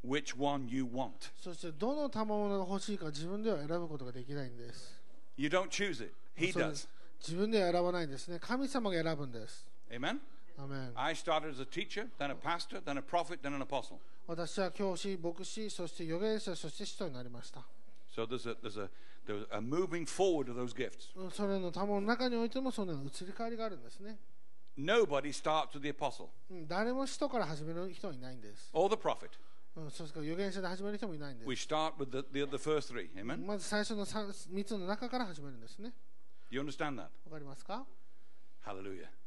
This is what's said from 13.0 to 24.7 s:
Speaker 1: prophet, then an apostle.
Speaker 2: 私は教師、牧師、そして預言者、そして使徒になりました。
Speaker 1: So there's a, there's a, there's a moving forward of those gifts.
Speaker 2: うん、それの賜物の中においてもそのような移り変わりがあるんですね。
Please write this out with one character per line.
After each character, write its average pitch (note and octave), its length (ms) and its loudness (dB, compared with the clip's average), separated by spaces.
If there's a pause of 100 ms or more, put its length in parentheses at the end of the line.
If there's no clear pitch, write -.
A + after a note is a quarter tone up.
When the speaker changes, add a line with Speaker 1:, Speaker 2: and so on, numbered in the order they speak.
Speaker 1:
prophet, E3+ 400 2
then C#3 120 0
an C#3 80 0
apostle. B2 360 0 (300)
Speaker 2:
私 E3 320 0
は F#3 120 2
教 G3 240 0
師、 F#3+ 260 0
牧 E3+ 220 0
師、 G#3+ 260 -2
そ F3 180 -2
し - 60 -4
て E3+ 100 -2
預 E3 160 0
言 G#3+ 200 2
者、 F#3 160 -2
そ D#3+ 140 -2
し - 80 -2
て G3+ 80 -2
使 - 120 -2
徒 G3 100 0
に C#3 60 0
な B2 100 -2
り B2 60 -2
ま A#2+ 140 -2
し - 80 -2
た。 B2+ 100 -2 (540)
Speaker 1:
So A2+ 100 2
there's A#2 240 0
a, A2 60 0
there's G#2 220 -2
a, G2 120 0 (360)
there's G#2 260 0
a - 100 0
moving D#3+ 440 2
forward E3 440 4
of A#2+ 80 -2
those B2 160 0
gifts. - 420 -2
Speaker 2:
う F#3 120 -4
ん、 F3 40 -4
そ G#3 140 0
れ G3 140 2
の F3 120 0
賜 F#3 160 0
物 G3+ 140 4
の G3+ 60 2
中 B3 220 4
に A#3+ 60 2
お A#3 100 2
い A3+ 40 0
て C4 120 0
も C4 100 0
そ G#3 140 0
の E3+ 80 0
よ C#3+ 60 0
う C#3 40 -2
な C#3 60 -2
移 F#3 160 -4
り G3 120 -4
変 A3+ 60 -2
わ A#3 60 0
り A#3 80 -2
が A3+ 80 0
あ A3 40 0
る F#3 80 -2
ん - 60 -4
で A#2 60 -4
す - 100 -4
ね。 G#3 180 -4 (600)